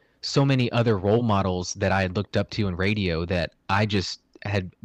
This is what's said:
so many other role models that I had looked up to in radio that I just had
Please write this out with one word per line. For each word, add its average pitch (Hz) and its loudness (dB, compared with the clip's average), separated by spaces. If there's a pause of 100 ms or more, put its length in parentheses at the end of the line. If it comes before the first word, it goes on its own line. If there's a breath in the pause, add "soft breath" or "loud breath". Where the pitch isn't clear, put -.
(200 soft breath)
so - 0
many 131 2
other 117 2
role 104 4
models 98 0
that 98 0
I 95 2
had 92 -2
looked 101 -4
up 101 -2
to 104 -2
in 90 -2
radio 92 0
that 85 -2 (160)
I 101 2
just 98 -4 (240)
had 98 -4 (120)